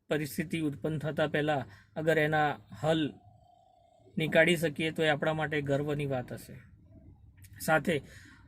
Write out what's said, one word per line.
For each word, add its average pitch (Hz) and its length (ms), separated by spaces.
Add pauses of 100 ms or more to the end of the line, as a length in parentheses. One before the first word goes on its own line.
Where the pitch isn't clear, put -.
પરિસ્થિતિ 156 500
ઉત્પન્ન 156 380
થતા 151 300
પહેલાં 147 680
અગર 160 220
એના 151 420 (200)
હલ 156 340 (1040)
નીકાળી 160 380
શકીએ 160 360
તો 165 120
એ 156 40
આપણા 156 260
માટે 151 280
ગર્વની 143 440
વાત 127 280
હશે. 131 260 (1040)
સાથે 156 360 (460)